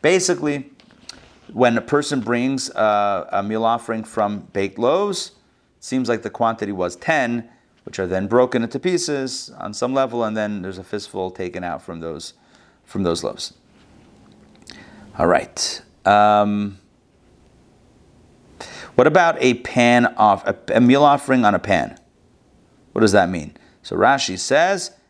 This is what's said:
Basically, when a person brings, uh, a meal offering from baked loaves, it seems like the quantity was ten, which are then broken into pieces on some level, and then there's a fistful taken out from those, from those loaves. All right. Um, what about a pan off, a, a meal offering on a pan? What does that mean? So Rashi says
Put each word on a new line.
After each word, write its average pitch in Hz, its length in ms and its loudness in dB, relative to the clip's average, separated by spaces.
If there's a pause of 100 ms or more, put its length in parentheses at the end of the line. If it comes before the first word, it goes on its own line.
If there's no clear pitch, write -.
Basically, 151 720 0 (800)
when 117 240 4
a 110 60 0
person 143 380 0
brings, 120 500 -2
uh, 101 600 0
a 101 120 -2
meal 107 200 -4
offering 113 400 -2
from 104 520 -4
baked 98 240 -4
loaves, 175 540 -2 (440)
it - 80 -20
seems 131 240 -4
like 117 140 -2
the 107 80 -8
quantity 113 420 -4
was 90 240 -6
ten, 117 500 -4 (360)
which - 160 -12
are 95 80 -4
then 92 200 -4
broken 120 360 2
into 117 180 -6
pieces 151 800 -6
on 104 160 -10
some 123 180 -4
level, 123 320 -2
and 107 100 -4
then 104 280 -4
there's 92 160 -10
a 95 40 -14
fistful 95 480 -8
taken 90 320 -8
out 87 200 -8
from 82 180 -12
those, 82 320 -10 (540)
from - 160 -6
those 85 200 0
loaves. - 300 -8 (1700)
All 78 80 2
right. - 560 -2 (240)
Um, 104 720 2 (2250)
what 127 120 6
about 170 340 4
a 127 160 4
pan 120 500 2 (100)
off, 104 300 4
a, 101 100 -2 (120)
a 113 120 2
meal 131 240 6
offering 135 400 2
on 104 100 4
a 90 40 0
pan? 82 400 -2 (920)
What - 100 2
does 104 100 4
that 92 160 4
mean? 82 300 -10 (260)
So - 120 -8
Rashi 110 420 0
says 175 540 -2 (180)